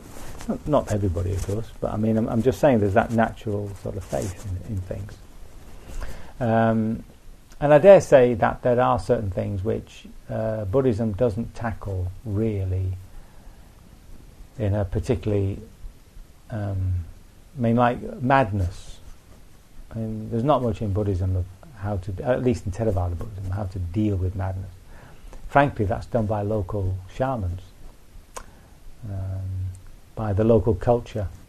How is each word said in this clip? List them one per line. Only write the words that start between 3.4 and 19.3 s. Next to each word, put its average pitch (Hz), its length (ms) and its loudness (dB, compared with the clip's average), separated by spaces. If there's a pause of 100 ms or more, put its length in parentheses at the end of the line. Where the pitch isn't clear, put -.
sort 107 140 -6
of 101 80 -8
faith - 420 -6 (220)
in, 113 60 -6
in 95 80 -4
things. 104 340 -10 (1200)
Um, 113 640 2 (580)
and 151 140 6
I 147 40 10
dare 185 220 12
say 123 340 8
that 117 280 0
there 123 180 4
are 127 180 4
certain 113 320 0
things 104 320 -4
which, - 440 -6 (240)
uh, 110 340 -2
Buddhism 113 480 2
doesn't 117 420 0
tackle 95 560 -4 (140)
really 95 680 0 (1700)
in 101 160 2
a 104 100 0
particularly, 101 760 0 (920)
um, 95 540 -2 (540)
I - 20 -4
mean, 117 160 4
like 123 460 2
madness. 104 760 2 (920)